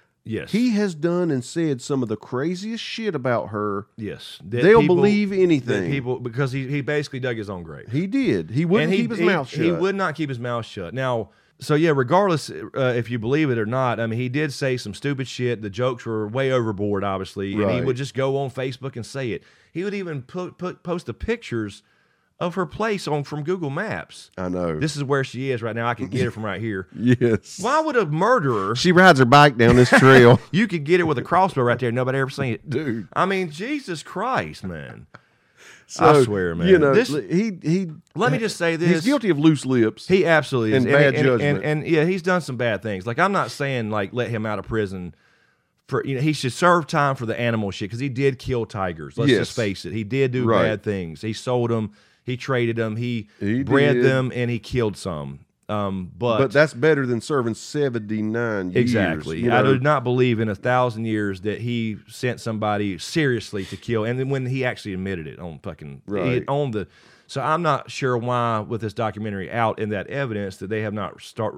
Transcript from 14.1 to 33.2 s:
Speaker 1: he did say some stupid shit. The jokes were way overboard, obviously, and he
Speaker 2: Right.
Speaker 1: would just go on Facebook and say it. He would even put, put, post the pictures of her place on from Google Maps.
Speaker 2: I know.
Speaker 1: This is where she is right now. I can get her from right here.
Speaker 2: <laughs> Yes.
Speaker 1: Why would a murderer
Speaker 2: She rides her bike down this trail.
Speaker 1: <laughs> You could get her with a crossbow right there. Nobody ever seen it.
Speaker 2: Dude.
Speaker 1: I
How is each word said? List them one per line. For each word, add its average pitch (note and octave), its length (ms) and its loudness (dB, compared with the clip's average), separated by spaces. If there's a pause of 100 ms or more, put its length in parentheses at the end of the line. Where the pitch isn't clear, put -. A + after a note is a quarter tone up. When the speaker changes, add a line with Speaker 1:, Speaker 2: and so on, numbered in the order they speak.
Speaker 1:
he B2+ 100 -4
did C#3+ 240 -4
say C3 240 -2
some G#2 160 -10
stupid C3+ 340 -6
shit. A#2+ 340 -4
The G#2+ 80 -8
jokes A#2+ 360 -4
were A2 220 -4
way C3 260 -2
overboard, G#2 500 -2
obviously, G2 500 -4
and G#2 80 0
he G#2 60 2 (120)
Speaker 2:
Right. B2 60 -2
Speaker 1:
would B2+ 120 0
just C3+ 160 -8
go C3+ 240 -2
on C#3 120 -4
Facebook C3+ 460 -8
and A2+ 100 -10
say C3 260 -8
it. F2 120 -8 (300)
He E3 100 -6
would G3 100 -4
even F3 300 -6
put, F3+ 340 -10
put, F3 260 -10
post F3 220 -6
the A#2+ 80 -8
pictures A#2 680 -6 (560)
of E3+ 160 -4
her F#3 100 -2
place G#3 420 -4
on D3 160 -2
from D3 200 -8
Google E3+ 260 -4
Maps. D3 680 -8
Speaker 2:
I F#2 120 -4
know. F2 280 -2
Speaker 1:
This D3 200 -4
is C#3+ 60 -4
where C3+ 200 0
she C3 280 -6
is A#2+ 100 -4
right A2 140 -6
now. A#2 120 -2
I A#2+ 60 0
can B2+ 140 -6
get B2+ 180 -2
her A2+ 60 -4
from G#2 120 -10
right G2 160 -6
here. G2+ 320 -6
Speaker 2:
<laughs> - 40 -20
Yes. A#2 640 2
Speaker 1:
Why C4 180 2
would D#4 160 -2
a G#3+ 120 2
murderer D3 680 2
Speaker 2:
She E3+ 160 4
rides F3 280 10
her C3 60 8
bike C#3+ 300 8
down A#2 220 8
this B2 120 8
trail. C3 560 10
Speaker 1:
<laughs> - 60 -20
You G#3 160 2
could E3+ 160 -4
get E3+ 160 4
her F3 60 2
with D3 140 0
a - 20 -2
crossbow F3 400 2
right A#2+ 180 2
there. B2 120 -2
Nobody B2+ 260 -2
ever C3 140 -2
seen C3+ 240 -4
it. - 140 -12
Speaker 2:
Dude. C3+ 440 -4
Speaker 1:
I E3 120 0